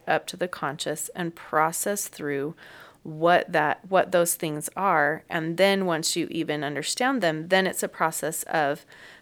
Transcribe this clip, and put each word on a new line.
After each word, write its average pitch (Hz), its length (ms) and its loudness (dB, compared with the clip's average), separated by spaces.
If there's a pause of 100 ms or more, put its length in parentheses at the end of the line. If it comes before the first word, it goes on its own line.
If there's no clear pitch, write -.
up - 220 0
to 185 100 -12
the 180 120 -2
conscious 151 640 -6
and 170 180 -4
process 170 760 0
through 143 440 -4 (480)
what 165 500 2
that, 151 280 2 (100)
what 185 240 2
those 175 220 4
things 151 420 -6
are. 160 520 2
And 165 280 -4
then 196 280 4
once 165 300 0
you 170 160 -2
even 151 320 -2
understand 180 580 -2
them, 160 280 0
then 190 180 4
it's - 160 -4
a 180 60 -2
process 160 540 -2
of 147 420 -2 (360)